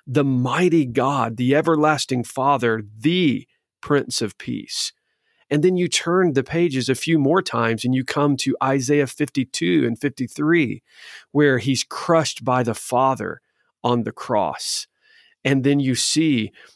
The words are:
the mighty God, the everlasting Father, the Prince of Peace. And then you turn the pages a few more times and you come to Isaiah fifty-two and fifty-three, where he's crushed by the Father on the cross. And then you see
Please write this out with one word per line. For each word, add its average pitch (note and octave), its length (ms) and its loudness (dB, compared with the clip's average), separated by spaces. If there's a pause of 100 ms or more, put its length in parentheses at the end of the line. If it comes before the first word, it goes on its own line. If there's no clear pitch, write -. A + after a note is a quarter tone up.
the C#3+ 180 0
mighty C#3 640 2
God, B2 500 -2
the B2+ 180 2
everlasting D3+ 680 0
Father, B2 580 0 (160)
the D#3 480 2 (360)
Prince - 400 -2
of G#2 160 -6
Peace. - 540 -8 (560)
And D3 140 0
then F#3 140 4
you F3 100 0
turn F3 460 2
the B2+ 100 2
pages C3+ 460 -2
a B2+ 80 0
few E3 240 0
more D3+ 200 2
times A2+ 440 -2
and B2+ 100 0
you C3 100 0
come C#3+ 340 0
to C3 220 -2
Isaiah C3+ 460 2
fifty-two D3 800 -2
and A#2 100 -4
fifty-three, C#3 840 -2 (480)
where C#3+ 280 4
he's B2 260 0
crushed - 600 0
by B2+ 200 2
the A2 100 -2
Father A#2+ 680 -2 (440)
on A#2+ 180 2
the G#2+ 80 -6
cross. - 800 -4 (560)
And C3+ 180 2
then C#3+ 160 2
you C3 160 0
see C3+ 560 0 (260)